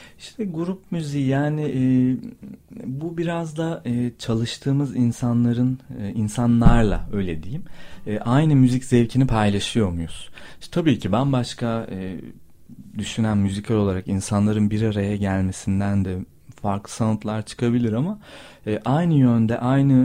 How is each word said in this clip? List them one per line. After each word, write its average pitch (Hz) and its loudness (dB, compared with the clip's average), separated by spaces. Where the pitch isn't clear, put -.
İşte - -8
grup 175 -6
müziği 143 -2
yani, 147 0
e, 135 -2
bu 156 -8
biraz 170 -4
da, 165 -4
e, 120 -2
çalıştığımız 131 -2
insanların, 120 0
e, 98 -6
insanlarla 117 4
öyle 90 -2
diyeyim, 139 -8
e, 104 -4
aynı 143 2
müzik 127 4
zevkini 123 2
paylaşıyor 104 2
muyuz? 82 -8
İşte - -16
tabii 160 2
ki 95 -2
bambaşka, 120 -2
e, 92 -8
düşünen 107 0
müzikal 101 0
olarak 98 0
insanların 104 2
bir 107 0
araya 104 0
gelmesinden 98 -2
de 92 -4
farklı 101 -4
soundlar 107 -2
çıkabilir 120 0
ama, 170 -4
e, 107 -2
aynı 165 2
yönde 117 4
aynı 135 2